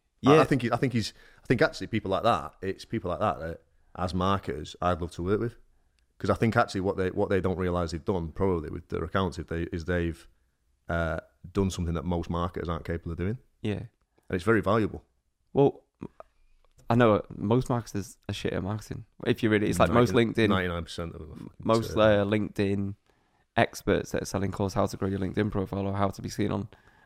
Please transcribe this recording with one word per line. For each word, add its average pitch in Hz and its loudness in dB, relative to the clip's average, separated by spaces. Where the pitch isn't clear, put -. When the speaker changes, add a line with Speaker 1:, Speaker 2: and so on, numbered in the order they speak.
Speaker 1:
Yeah. 139 6
Speaker 2:
I, 156 10
I - 6
think 131 2
he, 117 -2
I 120 0
think 123 -2
he's, 113 -2
I - -20
think 123 4
actually 156 0
people 101 -2
like 92 2
that, 90 0
it's 95 -6
people 107 -4
like 80 -2
that 87 0
that 80 -8
as 87 -4
marketers 92 -2
I'd 87 0
love 85 -6
to 87 -8
work 98 2
with, 113 -6
'cause 98 -2
I 98 4
think 113 2
actually 107 2
what 92 0
they, 92 0
what 98 0
they 95 2
don't 90 0
realise 87 0
they've 82 -6
done 85 -2
probably 90 -2
with - -10
their 85 -4
accounts 90 -2
if 76 -8
they, 85 -4
is 82 -6
they've, 85 -2
uh, 82 -2
done 98 0
something 85 -4
that 78 -4
most 85 -4
marketers 85 -6
aren't 82 -6
capable 85 -6
of 82 -10
doing. 98 -4
Speaker 1:
Yeah. 104 -4
Speaker 2:
And 113 -10
it's 92 -2
very 113 4
valuable. 98 0
Speaker 1:
Well, - 2
I 117 2
know 113 6
most 120 0
marketers 113 -6
are 98 -4
shit - -4
at 90 -4
marketing. 107 -8
If 120 0
you 113 4
really, 104 4
it's 110 0
like - 4
most 120 4
Speaker 2:
Ninety, 117 4
Speaker 1:
LinkedIn, 101 6
Speaker 2:
ninety-nine 90 0
percent 82 -10
of 80 -14
them 80 -16
are - -16
fucking - -16
Speaker 1:
most, 113 2
Speaker 2:
terrible. 110 6
Speaker 1:
uh, 104 6
LinkedIn 101 -2
experts - 0
that - -2
are - -10
selling 98 -4
course, 98 -4
how 98 2
to - -8
grow 101 -4
your 95 -2
LinkedIn 101 -2
profile 98 -4
or 98 -4
how 98 0
to - -10
be 98 -8
seen 101 -2
on 101 -4